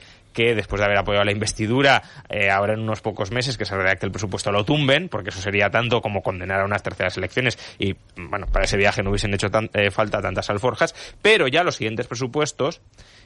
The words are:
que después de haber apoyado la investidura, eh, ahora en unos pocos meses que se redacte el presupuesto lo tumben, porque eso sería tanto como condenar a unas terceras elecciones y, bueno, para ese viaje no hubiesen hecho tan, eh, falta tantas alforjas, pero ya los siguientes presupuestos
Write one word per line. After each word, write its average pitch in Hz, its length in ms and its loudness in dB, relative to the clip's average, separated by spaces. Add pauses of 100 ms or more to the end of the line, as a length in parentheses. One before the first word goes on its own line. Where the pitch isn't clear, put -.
(320)
que 117 240 2
después 101 240 -4
de 104 60 2
haber 101 140 4
apoyado 101 260 2
la 101 80 2
investidura, 113 680 2 (280)
eh, 101 200 0
ahora 101 260 2
en 110 40 -6
unos 110 220 -4
pocos 98 300 -4
meses 123 260 -2
que 107 80 -4
se 98 100 -6
redacte 95 300 2
el 98 80 -4
presupuesto 101 400 -4
lo 104 100 2
tumben, 147 460 2
porque 101 220 -6
eso 92 100 -10
sería 101 280 2
tanto 120 320 2
como 104 220 -4
condenar 95 380 -2
a 98 40 2
unas 101 160 -2
terceras - 360 -4
elecciones 113 420 -2 (180)
y, 98 160 -2 (220)
bueno, 95 320 -8
para 98 160 2
ese 101 140 0
viaje 101 260 2
no 98 60 -2
hubiesen 101 240 0
hecho 98 160 0
tan, 110 240 0
eh, 101 180 2
falta 107 300 -2
tantas 95 280 -4
alforjas, 117 460 0 (260)
pero 202 280 6
ya 160 140 4
los 151 120 0
siguientes 113 320 -4
presupuestos 135 720 -2 (460)